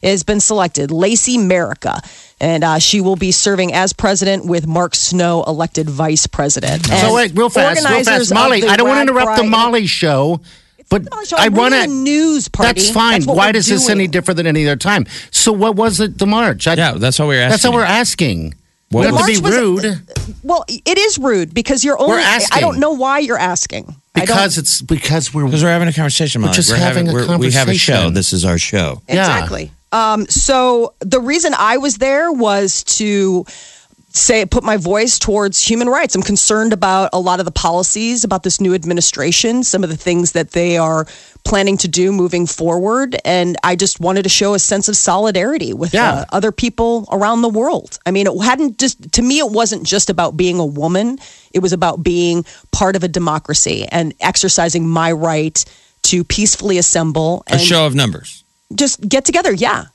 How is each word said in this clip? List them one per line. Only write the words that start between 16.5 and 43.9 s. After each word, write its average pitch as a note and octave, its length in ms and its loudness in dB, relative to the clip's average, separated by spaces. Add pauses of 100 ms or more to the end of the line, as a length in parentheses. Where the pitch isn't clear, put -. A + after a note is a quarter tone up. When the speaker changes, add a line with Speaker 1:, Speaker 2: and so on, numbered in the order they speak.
Speaker 2:
I E3 80 2
Speaker 3:
Yeah, D#3 160 0
that's A#2 260 0
what D3+ 100 0
we're B2+ 220 2
Speaker 2:
That's A3 140 2
what B3 100 2
Speaker 3:
asking. - 0 -
Speaker 2:
we're A#3 100 2
asking. D3 720 -2 (340)
Speaker 3:
What A2+ 120 0
Speaker 2:
We - 60 4
don't - 100 2
have F#4 80 2
to A4 80 2
Speaker 1:
The G#3 40 2
Speaker 2:
be F3 40 0
Speaker 1:
march G4 120 2
was G3+ 300 2
Speaker 2:
rude. - 600 -6
Speaker 1:
Well, D#4+ 260 0
it D#4 280 -2
is G#4 200 0
rude G3+ 360 -2
because A#3+ 300 -2
you're C#4+ 160 0
only C4 140 2
Speaker 2:
We're A#3+ 80 2
asking. - 360 0
Speaker 1:
I D4 40 4
don't D#4+ 180 0
know D4 120 2
why C4+ 280 0
you're A#3+ 180 -2
asking. E3+ 560 -4 (220)
I E3 60 2
don't F#3+ 60 -2
Speaker 2:
Because G3 300 2
it's - 240 -2
because D3 520 -2
we're D3+ 120 -2
Speaker 3:
Because D3+ 160 0
we're E3+ 100 2
having E3+ 180 2
a D3+ 40 -2
conversation, C#3+ 480 -2
Speaker 2:
We're G2+ 60 0
Speaker 3:
Molly. F#2 80 0
Speaker 2:
just F3 160 2
Speaker 3:
We're A#2 60 2
Speaker 2:
having F3 300 2
Speaker 3:
having, B2 160 0
Speaker 2:
a - 100 -2
Speaker 3:
we're, F3 40 2
we B2+ 140 2
have C3 160 2
a F#3+ 60 2
show. E3 200 2
Speaker 2:
conversation. E2+ 200 2
Speaker 3:
This F#2 200 0
is F2+ 120 0
our E2+ 120 2
show. E2+ 520 -4
Speaker 2:
Yeah. - 100 -2
Speaker 1:
Exactly. C3+ 520 -2 (200)
Um, A3 360 0
so B3+ 720 2
the B3+ 180 0
reason D4 380 0
I A3 200 2
was C#4 200 -2
there C#4 340 0
was G3+ 520 0 (140)
to G3 480 0 (640)
say, A3 360 0
put A#3+ 180 -2
my G#3+ 140 0
voice G#3 420 0
towards G3+ 420 -2
human A#3 260 0
rights. C#4 280 0
I'm F#3+ 80 -2
concerned G#3+ 500 0
about F#3+ 400 0
a F3+ 60 0
lot F3+ 200 0
of F3+ 60 -2
the E3+ 60 -6
policies G#3 720 -2
about F#3+ 180 -2
this - 180 -4
new F#3 140 2
administration, F3 880 0
some G3+ 200 0
of E3 80 -4
the D#3+ 60 -6
things F3 340 0
that D#3+ 200 -2
they F3 260 0
are D#3+ 280 0 (400)
planning G3 320 0
to F#3+ 100 -4
do F3+ 240 0
moving F3+ 360 0
forward. G3 760 -2
And F3 400 0
I F3+ 120 0
just F#3 240 -2